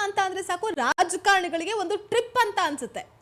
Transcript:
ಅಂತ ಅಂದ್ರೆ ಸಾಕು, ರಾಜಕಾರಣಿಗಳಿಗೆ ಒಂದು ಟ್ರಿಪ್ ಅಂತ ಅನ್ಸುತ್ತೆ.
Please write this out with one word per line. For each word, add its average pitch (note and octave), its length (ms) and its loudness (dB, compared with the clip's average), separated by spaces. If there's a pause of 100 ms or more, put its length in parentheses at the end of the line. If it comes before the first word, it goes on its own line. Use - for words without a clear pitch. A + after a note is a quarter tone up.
ಅಂತ G4+ 160 -2
ಅಂದ್ರೆ F#4+ 240 0
ಸಾಕು, F#4 260 -4
ರಾಜಕಾರಣಿಗಳಿಗೆ E4+ 1040 2
ಒಂದು G4+ 240 -2
ಟ್ರಿಪ್ A#4 420 -2
ಅಂತ G#4 240 2
ಅನ್ಸುತ್ತೆ. - 600 -6